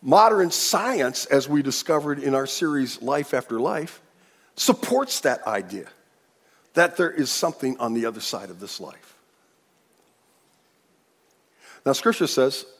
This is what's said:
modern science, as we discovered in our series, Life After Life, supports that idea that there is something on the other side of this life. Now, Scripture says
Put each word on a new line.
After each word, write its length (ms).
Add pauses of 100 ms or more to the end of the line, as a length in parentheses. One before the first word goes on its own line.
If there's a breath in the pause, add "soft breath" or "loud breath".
modern 500
science, 720
as 220
we 140
discovered 580
in 160
our 100
series, 560
Life 320
After 260
Life, 420 (560 soft breath)
supports 640
that 260
idea 400 (880 soft breath)
that 240
there 140
is 200
something 480
on 140
the 120
other 160
side 280
of 100
this 200
life. 360 (2750 loud breath)
Now, 80
Scripture 340
says 380 (140)